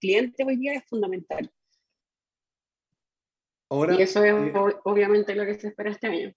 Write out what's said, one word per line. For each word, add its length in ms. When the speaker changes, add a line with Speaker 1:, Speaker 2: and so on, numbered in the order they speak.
Speaker 1:
clientes 460
hoy 100
día 180
es 100
fundamental. 640
Speaker 2:
Ahora, 240
Speaker 1:
Y 80
eso 220
es 80
Speaker 2:
eh, 200
Speaker 1:
ob-, 320
obviamente 500
lo 120
que 80
se 140
espera 220
este 180
año. 280